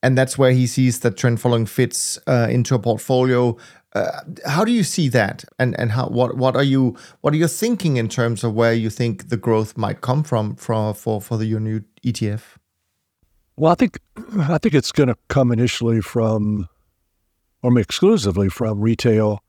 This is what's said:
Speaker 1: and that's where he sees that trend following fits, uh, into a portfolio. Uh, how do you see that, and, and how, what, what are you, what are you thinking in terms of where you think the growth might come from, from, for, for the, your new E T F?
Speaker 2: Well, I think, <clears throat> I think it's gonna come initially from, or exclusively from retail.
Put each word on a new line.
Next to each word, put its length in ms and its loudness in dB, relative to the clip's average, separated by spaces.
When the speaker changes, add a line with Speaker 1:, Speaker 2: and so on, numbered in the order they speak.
Speaker 1:
and 140 2
that's 200 0
where 140 6
he 160 2
sees 320 2
that 160 0
trend 240 0
following 260 0
fits, 640 -2
uh, 220 2
into 260 0
a 40 0
portfolio. 760 0
Uh, 260 -4
how 200 0
do 60 0
you 120 2
see 240 0
that, 380 0
and, 220 0
and 140 -2
how, 160 -2
what, 260 0
what 200 0
are 100 2
you, 320 2
what 120 2
are 40 0
you 100 2
thinking 500 -2
in 120 -2
terms 340 -2
of 100 -2
where 200 2
you 160 0
think 400 -4
the 80 -2
growth 400 0
might 240 -4
come 200 0
from, 360 -2
from, 360 -2
for, 280 -4
for 160 -6
the, 80 -2
your 160 -2
new 200 -4
E 80 -2
T 180 -4
F? 300 -10
Speaker 2:
Well, 160 2
I 40 4
think, 220 0
<clears throat> 300 -10
I 220 0
think 160 0
it's 160 2
gonna 240 2
come 220 2
initially 500 0
from, 680 -2
or 160 4
exclusively 720 2
from 320 -4
retail. 680 2